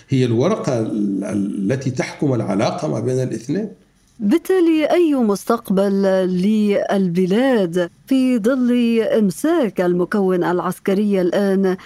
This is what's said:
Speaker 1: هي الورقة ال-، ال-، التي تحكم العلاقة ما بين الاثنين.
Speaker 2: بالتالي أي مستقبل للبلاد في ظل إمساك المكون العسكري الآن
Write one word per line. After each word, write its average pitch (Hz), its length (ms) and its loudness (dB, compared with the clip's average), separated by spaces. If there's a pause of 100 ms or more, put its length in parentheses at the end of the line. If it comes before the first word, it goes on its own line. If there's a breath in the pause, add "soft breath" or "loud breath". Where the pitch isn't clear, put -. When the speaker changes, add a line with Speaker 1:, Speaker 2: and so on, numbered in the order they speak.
Speaker 1:
هي 131 160 2
الورقة 127 560 0
ال-، 101 440 -4
ال-، 98 480 -4
التي 131 180 -4
تحكم 135 440 -4
العلاقة 117 540 -2
ما 135 120 -4
بين 127 220 -2
الاثنين. 143 460 -6 (520)
Speaker 2:
بالتالي 330 720 2
أي 320 240 4
مستقبل 202 880 0 (880)
للبلاد 185 1000 0 (160)
في 254 320 2
ظل 240 600 2
إمساك 220 800 0
المكون 180 640 0
العسكري 185 760 0
الآن 190 640 2